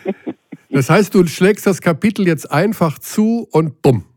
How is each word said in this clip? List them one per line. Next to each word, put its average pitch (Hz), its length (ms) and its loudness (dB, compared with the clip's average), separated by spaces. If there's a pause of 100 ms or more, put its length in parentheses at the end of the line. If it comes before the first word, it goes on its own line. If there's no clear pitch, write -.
(720)
Das 135 160 0
heißt, 190 280 2
du 185 100 6
schlägst 185 400 0
das 190 160 0
Kapitel 190 460 0
jetzt 160 240 -2
einfach 170 480 0
zu 220 520 -2
und 160 300 -2
bumm. 120 240 2 (120)